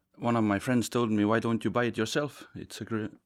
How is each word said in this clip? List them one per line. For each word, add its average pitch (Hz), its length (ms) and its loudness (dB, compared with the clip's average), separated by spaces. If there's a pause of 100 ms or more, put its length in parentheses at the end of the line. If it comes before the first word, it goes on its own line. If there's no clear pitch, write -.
(180)
one 120 180 0
of 110 80 2
my 101 160 2
friends 123 280 0
told 120 220 0
me, 104 140 4
"Why 113 160 4
don't 113 240 -2
you 113 60 2
buy 120 160 0
it 113 120 -2
yourself?" 131 560 -4
It's - 260 -14
a 113 40 -8
gr-, 107 260 -4 (160)